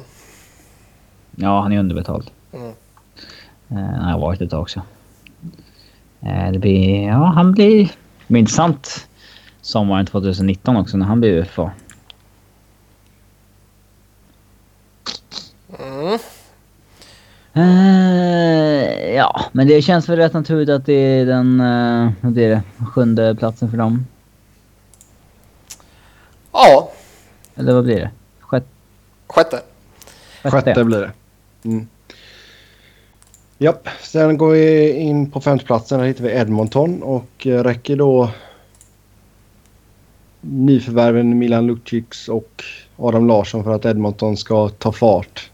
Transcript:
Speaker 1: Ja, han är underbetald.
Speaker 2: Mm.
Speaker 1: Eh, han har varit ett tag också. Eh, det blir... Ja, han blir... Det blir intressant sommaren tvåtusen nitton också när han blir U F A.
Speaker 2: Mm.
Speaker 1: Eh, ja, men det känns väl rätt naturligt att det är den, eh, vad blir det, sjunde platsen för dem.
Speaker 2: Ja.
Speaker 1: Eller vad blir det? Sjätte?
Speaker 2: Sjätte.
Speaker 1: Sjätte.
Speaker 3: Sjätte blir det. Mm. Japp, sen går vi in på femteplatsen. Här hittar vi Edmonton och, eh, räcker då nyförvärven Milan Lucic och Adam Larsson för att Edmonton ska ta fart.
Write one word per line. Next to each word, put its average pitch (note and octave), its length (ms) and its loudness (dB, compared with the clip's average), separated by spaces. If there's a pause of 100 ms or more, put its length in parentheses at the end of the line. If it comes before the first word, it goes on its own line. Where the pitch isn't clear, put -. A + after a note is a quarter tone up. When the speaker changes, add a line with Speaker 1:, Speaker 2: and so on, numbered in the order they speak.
(1400)
Speaker 1:
Ja, G2 200 0
han G#2 100 -2
är G#2 80 0
underbetald. F2 500 -6 (240)
Speaker 2:
Mm. B2 140 -16 (1000)
Speaker 1:
Eh, G#2+ 80 -8 (220)
han F2 120 -4
har E2 80 -4
varit E2+ 220 -4
ett F2 100 -6
tag D#2 100 -6
också. - 200 -12 (1400)
Eh, F#2 300 -4
det F#2+ 80 -2
blir... G2 480 2
Ja, G#2 60 -2 (220)
han F3 160 4
blir... G#3 340 4
Det E3 60 -4 (360)
blir A#2+ 120 2
intressant C#3+ 680 -2 (540)
sommaren G2 440 -2
tvåtusen F#2+ 420 -4
nitton G2 300 -2
också F#2+ 200 -4
när F#2+ 80 -2
han A2 140 0
blir A#2 100 2
U E2 180 2
F - 120 -10
A. D#2+ 120 -6 (4000)
Speaker 2:
Mm. C#3+ 400 -8 (1300)
Speaker 1:
Eh, E3+ 1600 2
ja, B2+ 260 0 (100)
men C3 160 2
det D3+ 140 6
känns E3 280 0
väl E3+ 80 0
rätt E3 160 2
naturligt D#3 360 -2
att C#3 160 0
det D3 80 0
är C3+ 320 2
den, B2+ 360 2
eh, A#2+ 500 0 (100)
vad B2 120 0
blir A#2 160 2
det, G#2+ 120 0 (240)
sjunde A2+ 500 0
platsen A2+ 360 -4
för A#2 60 -6
dem. A#2 280 -2 (2500)
Speaker 2:
Ja. D3 380 6 (680)
Speaker 1:
Eller C3 180 0
vad B2 100 2
blir A#2+ 160 0
det? - 100 -6 (300)
Sjätte? - 280 -6 (600)
Speaker 2:
Sjätte. E3 340 -2 (840)
Speaker 1:
Sjätte. C3+ 80 -4
Speaker 3:
Sjätte B2+ 320 2
blir A2+ 160 0
det. G2 120 -6 (520)
Mm. A2+ 240 -6 (1700)
Japp, D#3+ 300 0 (140)
sen D#3 360 0
går D#3 140 2
vi D#3 400 4
in D3 400 -2
på C#3 100 -8
femteplatsen. B2+ 580 -2
Här B2+ 80 0
hittar C3 160 -6
vi A#2 80 -4
Edmonton A#2 720 -2
och, B2+ 440 -8
eh, B2 160 0
räcker A#2+ 320 -4
då C3 340 2 (2000)
nyförvärven A#2+ 960 2
Milan A#2 280 0
Lucic A#2 600 -8
och A2+ 360 -8 (340)
Adam A#2 300 0
Larsson G#2+ 360 0
för A2 120 -2
att G#2+ 100 -4
Edmonton G#2+ 520 -2
ska G#2+ 320 -2
ta G#2+ 220 -6
fart. G2+ 600 -2